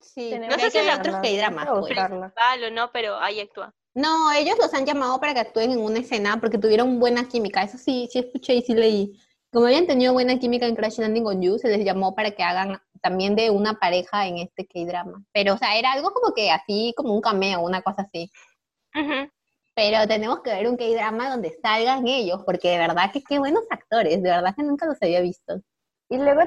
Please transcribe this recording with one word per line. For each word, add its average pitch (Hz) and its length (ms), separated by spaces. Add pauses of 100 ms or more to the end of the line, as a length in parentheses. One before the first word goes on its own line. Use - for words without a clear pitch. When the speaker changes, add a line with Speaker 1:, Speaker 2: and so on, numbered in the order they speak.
Speaker 1:
Sí, 240 300
Speaker 2:
Tenemos 233 260
Speaker 1:
pero - 60
hay - 40
Speaker 3:
No 453 40
sé - 80
Speaker 1:
que - 20
Speaker 3:
si 392 60
Speaker 1:
ver 381 80
Speaker 3:
la - 60
Speaker 1:
otros - 160
K-dramas, 196 500
Speaker 2:
Vamos - 20
a 214 120
Speaker 1:
pues. - 100
Speaker 2:
buscarla. 190 420
Speaker 3:
principal 240 320
o 226 60
no, 233 220
pero 214 260
ahí 208 220
actúa. 202 340 (180)
Speaker 1:
No, 311 400
ellos 302 260
los 415 140
han 269 140
llamado 262 340
para 294 140
que 247 60
actúen 226 320
en 240 80
una 214 180
escena 220 420
porque 220 180
tuvieron 226 420
buena 240 280
química, 202 340
eso 208 140
sí, 247 340
sí 254 100
escuché 254 340
y 240 80
sí 240 120
leí. 214 380 (400)
Como 240 140
habían 311 220
tenido 254 240
buena 254 260
química 247 280
en 226 100
Crash 220 220
Landing 220 280
on 190 160
You, 190 160
se 240 100
les 208 160
llamó 190 300
para 214 160
que 208 140
hagan 185 360 (220)
también 190 320
de 220 160
una 208 300
pareja 180 480
en 175 100
este 180 260
K-drama. 175 680
Pero, 214 220
o - 40
sea, 220 180
era 247 160
algo 302 200
como 480 200
que 202 200
así, 220 440
como 269 180
un 214 60
cameo, 196 400
una 180 220
cosa 190 200
así. 175 280 (640)
Speaker 3:
Ujú. 285 340 (460)
Speaker 1:
Pero 214 320
tenemos 220 360
que 247 80
ver 208 180
un 247 80
K-drama 226 540
donde 208 300
salgan 233 460
ellos, 208 400
porque 175 240
de 175 80
verdad 170 340
que 277 120
qué 285 160
buenos 320 300
actores, 196 520
de 180 80
verdad 175 260
que 190 60
nunca 190 240
los 302 160
había 175 180
visto. 180 400 (480)
Speaker 2:
Y 254 100
luego, 285 280